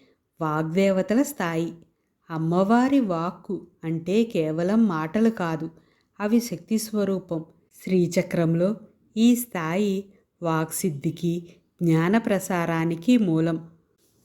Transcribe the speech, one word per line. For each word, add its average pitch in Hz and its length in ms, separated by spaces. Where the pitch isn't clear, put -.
వాగ్దేవతల 185 840
స్థాయి. 170 500
అమ్మవారి 196 720
వాక్కు 175 640
అంటే 165 400
కేవలం 180 640
మాటలు 180 440
కాదు, 165 400
అవి 214 200
శక్తి 220 380
స్వరూపం. 196 680
శ్రీచక్రంలో 175 920
ఈ 240 180
స్థాయి 196 680
వాక్సిద్ధికి, 160 1040
జ్ఞాన 170 360
ప్రసారానికి 175 1000
మూలం. 165 500